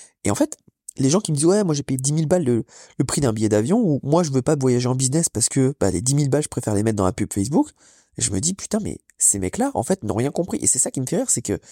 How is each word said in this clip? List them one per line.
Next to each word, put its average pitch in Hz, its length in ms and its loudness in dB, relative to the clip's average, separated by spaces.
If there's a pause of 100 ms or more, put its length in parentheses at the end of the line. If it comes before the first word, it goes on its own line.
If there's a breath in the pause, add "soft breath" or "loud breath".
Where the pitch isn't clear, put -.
(240 loud breath)
Et - 80 0
en - 20 -2
fait, 302 220 -2 (400)
les 131 140 2
gens 185 100 2
qui - 100 -4
me 151 60 0
disent, « 143 100 0
Ouais, 202 160 4
moi, 160 140 0
j'ai 139 80 -6
payé 135 120 -4
dix 135 160 -2
mille 156 140 0
balles 175 160 2
le, 120 220 0 (340 loud breath)
le 120 60 0
prix - 160 -4
d'un 127 120 4
billet 107 160 0
d'avion », 113 300 2
ou, « 160 240 2
Moi, 165 220 2
je 143 80 -4
veux 127 100 2
pas 151 140 0
voyager 127 320 2
en 127 80 0
business 135 320 0
parce - 200 -2
que, 135 300 0
bah, 95 140 2
les 87 80 -2
dix 131 160 2
mille 147 120 2
balles, 143 140 2
je - 60 -8
préfère - 260 -4
les 101 80 2
mettre 110 140 0
dans 98 80 2
la 92 80 2
pub - 200 -6
Facebook. » 156 360 0 (500 soft breath)
Et 110 40 -4
je 113 100 -2
me 95 80 -2
dis, « 180 140 -2
Putain, - 260 -4
mais 110 180 -6 (180)
ces - 220 2
mecs-là, 196 360 -2
en 101 100 -2
fait, - 180 -2
n'ont 98 140 -4
rien 127 160 0
compris. » - 280 -4
Et - 60 -4
c'est 139 140 2
ça - 100 -2
qui 143 100 -6
me 127 60 -4
fait 170 120 -2
rire, 254 120 -2
c'est - 120 -2
que 98 180 -4 (120)